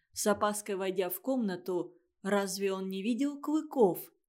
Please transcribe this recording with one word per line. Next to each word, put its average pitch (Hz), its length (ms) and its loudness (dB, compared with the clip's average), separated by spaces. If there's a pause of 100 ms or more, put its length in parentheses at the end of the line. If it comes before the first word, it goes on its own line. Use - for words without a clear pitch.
(140)
с - 120 -2
опаской 208 520 0
войдя 185 340 0
в - 100 -8
комнату. 185 720 -2 (300)
Разве 196 500 0
он 190 160 -4
не 190 140 -6
видел 277 360 0
клыков 294 600 2 (280)